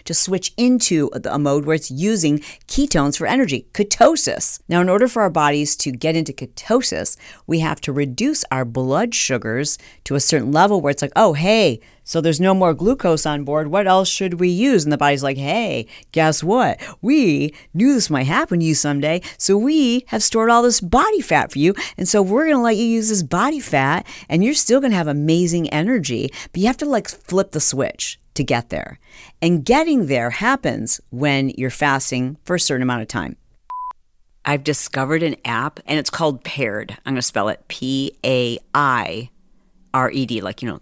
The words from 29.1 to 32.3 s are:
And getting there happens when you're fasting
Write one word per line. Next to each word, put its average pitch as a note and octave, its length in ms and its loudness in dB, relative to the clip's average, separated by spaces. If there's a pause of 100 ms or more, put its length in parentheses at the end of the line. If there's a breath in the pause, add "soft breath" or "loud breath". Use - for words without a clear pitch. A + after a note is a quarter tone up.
And E3 240 2
getting C#4 420 2
there A#2+ 240 0
happens D3 680 -2 (100)
when C#3 400 0
you're B2+ 200 -4
fasting C3+ 760 -2